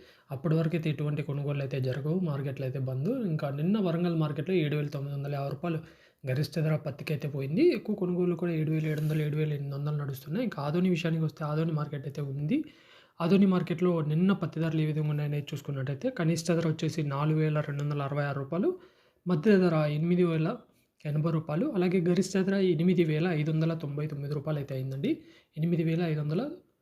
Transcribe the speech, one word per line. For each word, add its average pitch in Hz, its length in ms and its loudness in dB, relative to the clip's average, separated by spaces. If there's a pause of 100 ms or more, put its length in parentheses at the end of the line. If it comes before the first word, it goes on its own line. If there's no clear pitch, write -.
(320)
అప్పటి 156 240 0
వరకు 165 200 2
అయితే 160 140 -2
ఎటువంటి 147 340 -2
కొనుగోళ్ళు 143 400 -4
అయితే 135 180 -4
జరగవు, 139 380 -2
మార్కెట్లు 139 460 -4
అయితే 131 140 -4
బంద్. 131 300 -2
ఇంకా 170 400 -2
నిన్న 156 300 0
వరంగల్ 170 360 0
మార్కెట్లో 156 400 0
ఏడు 151 200 2
వేల 147 120 0
తొమ్మిది 139 300 -6
వందల 143 160 -6
యాభై 139 160 -4
రూపాయలు 160 320 -4 (460)
గరిష్ట 151 320 0
ధర 156 160 2
పత్తికి - 380 -6
అయితే 147 140 -4
పోయింది. 143 360 0 (120)
ఎక్కువ 214 200 -4
కొనుగోలు 180 400 0
కూడా 170 160 -2
ఏడు 156 200 0
వేల 156 140 0
ఏడు 156 160 -2
వందలు, 156 200 0
ఏడు 151 160 -2
వేల 156 160 0
ఎనిమిది 139 220 -6
వందలు 147 200 -2
నడుస్తున్నాయి. 147 480 -4
ఇంకా 190 180 -4
ఆదోని 175 280 2
విషయానికి 165 340 0
వస్తే, - 220 -4
ఆదోని 160 260 0
మార్కెట్ 147 340 -4
అయితే 147 160 -6
ఉంది. 147 360 -2 (640)
ఆదోని 190 240 6
మార్కెట్లో 175 560 2
నిన్న 160 320 2
పత్తి 160 260 -2
ధరలు 160 220 2
ఏ 156 40 2
విధంగా 151 240 0
ఉన్నాయనేది 147 440 -2
చూసుకున్నట్టయితే, 139 560 -4
కనిష్ట 170 420 0
ధర 165 160 2
వచ్చేసి 160 360 -2
నాలుగు 147 360 0
వేల 151 200 2
రెండు 143 240 -4
వందల 147 180 -2
అరవై 143 220 -2
ఆరు 139 160 -4
రూపాయలు, 165 300 0 (560)
మధ్య 180 320 6
ధర 180 160 6
ఎనిమిది 156 500 2
వేల 165 320 2 (500)
ఎనభై 151 260 0
రూపాయలు, 160 400 0
అలాగే 185 300 2
గరిష్ట 180 360 2
ధర 190 160 2
ఎనిమిది 180 500 4
వేల 156 240 2
ఐదు 156 240 0
వందల 160 220 2
తొంభై 147 340 -4
తొమ్మిది 143 260 -8
రూపాయలు 151 260 -4
అయితే 139 160 -6
అయిందండి. 135 360 -4 (460)
ఎనిమిది 170 260 2
వేల 165 200 0
ఐదు 151 160 0
వందల 151 240 -2 (380)